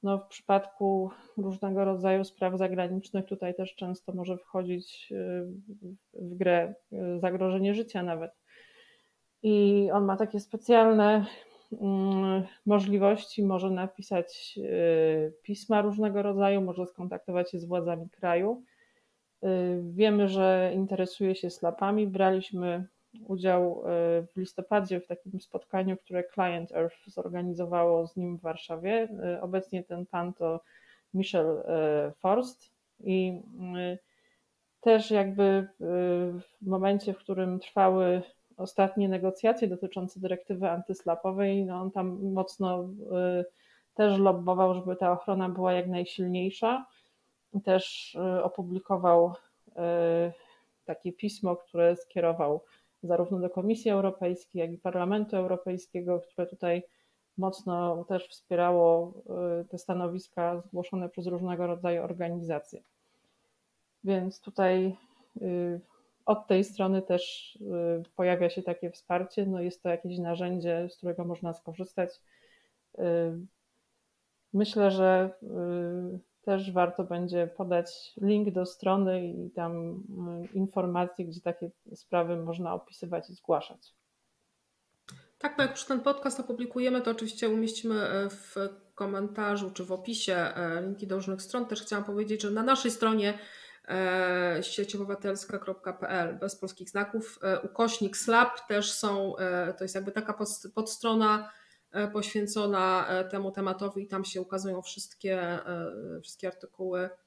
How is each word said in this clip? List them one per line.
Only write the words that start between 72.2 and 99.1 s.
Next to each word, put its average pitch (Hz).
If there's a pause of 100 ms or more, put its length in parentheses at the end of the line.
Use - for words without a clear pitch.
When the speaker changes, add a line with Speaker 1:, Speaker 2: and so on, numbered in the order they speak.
Speaker 1:
E, 170 (1120)
myślę, 208
że, 190 (120)
e, 180 (240)
też 196
warto 180
będzie 175 (100)
podać 175
link 208
do 180
strony 185
i 175
tam, 170 (500)
e, -
informacje, 180
gdzie 170
takie 175 (240)
sprawy 175
można 170
opisywać 175
i 180
zgłaszać. - (1400)
Speaker 2:
Tak, 294
no 277
jak 269
już -
ten 262
podcast 277
opublikujemy, 247
to 240
oczywiście 226
umieścimy, 220
e, 202
w - (400)
komentarzu 202
czy 185
w 180
opisie, 185
e, 170
linki 202
do 190
różnych 190
stron. 247
Też 214
chciałam 208
powiedzieć, 208
że 208
na 220
naszej 262
stronie, 214 (500)
e, 180
sieć 202
obywatelska 202
kropka 190
p -
l 175
bez 190
polskich 185
znaków, 202
e, 190
ukośnik 220
slap 240
też 208
są, 196